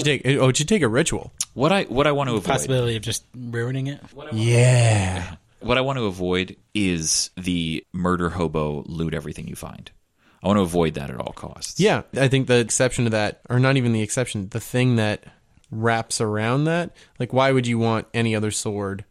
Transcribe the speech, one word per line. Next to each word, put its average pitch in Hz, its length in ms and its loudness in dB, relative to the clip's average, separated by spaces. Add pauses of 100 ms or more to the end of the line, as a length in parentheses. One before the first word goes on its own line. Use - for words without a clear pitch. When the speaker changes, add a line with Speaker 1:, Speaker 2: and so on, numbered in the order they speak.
Speaker 1:
should 147 40 2
Speaker 2:
I 143 100 2
Speaker 1:
take, 135 240 2
oh, 131 80 6
it 123 80 2
should 147 100 -2
take 220 140 4
a 127 60 4
ritual. 117 440 0 (220)
Speaker 2:
What 139 180 2
I, 196 120 2
what 135 220 2
I 147 60 4
wanna 139 220 0
avoid 98 180 0
Speaker 3:
Possibility 127 440 0
of 107 60 -6
just 113 220 -6 (100)
ruining 123 520 -6
it. 143 140 -8 (320)
Speaker 1:
Yeah. 113 1040 4 (240)
Speaker 2:
What 117 160 0
I 131 60 2
want 131 160 -2
to 117 80 -2
avoid 92 500 -2 (180)
is 90 640 0
the 87 560 -2
murder 90 380 0
hobo, 78 560 -2
loot 82 280 -4
everything 76 320 -10
you 71 100 -12
find. - 340 -16 (520)
I 98 40 -2
want 101 100 4
to 101 60 4
avoid 82 320 2
that 69 160 -8
at 65 100 -10
all - 140 -8
costs. - 440 -12
Speaker 1:
Yeah, 170 240 2 (140)
I 135 120 4
think 131 180 2
the 123 140 4
exception 120 440 0
to 117 60 0
that, 107 400 -2
or 123 100 2
not 131 160 4
even 120 160 2
the 110 80 2
exception, 107 480 -4
the 110 120 -6
thing 123 360 0
that 107 260 0 (480)
wraps 113 500 -2
around 113 440 0
that, 165 320 -2 (220)
like, 123 160 -4
why 135 180 4
would 127 140 2
you 117 120 0
want 113 360 2
any 113 200 0
other 107 160 0
sword 101 600 -6